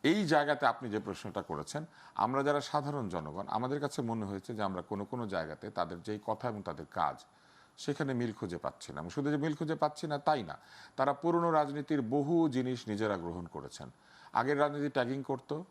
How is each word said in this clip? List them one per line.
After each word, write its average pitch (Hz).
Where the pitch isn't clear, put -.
এই 180
জায়গাতে 147
আপনি 120
যে 107
প্রশ্নটা 98
করেছেন, 82
আমরা 131
যারা 143
সাধারণ 143
জনগণ, 82
আমাদের 131
কাছে 143
মনে 113
হয়েছে 98
যে 107
আমরা 95
কোনো 101
কোনো 120
জায়গাতে 80
তাদের 87
যেই 107
কথা 110
এবং 107
তাদের 78
কাজ, 71
সেখানে 143
মিল 120
খুঁজে 87
পাচ্ছি -
না। 69
এবং 85
শুধু 143
যে 147
মিল 151
খুঁজে 156
পাচ্ছি 151
না 147
তাই 143
না, 76
তারা 135
পুরনো 170
রাজনীতির 147
বহু 147
জিনিস 127
নিজেরা 104
গ্রহণ 85
করেছেন। 69
আগের 135
রাজনীতি 147
ট্যাগিং 131
করত 131